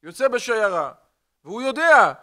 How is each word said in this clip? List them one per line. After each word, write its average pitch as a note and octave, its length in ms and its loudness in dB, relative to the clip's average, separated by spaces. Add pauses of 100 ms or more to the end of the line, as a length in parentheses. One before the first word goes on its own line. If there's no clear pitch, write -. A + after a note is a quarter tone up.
יוצא F3 260 -4
בשיירה, G#3+ 640 -2 (520)
והוא G#3 180 -12
יודע C4+ 500 2 (100)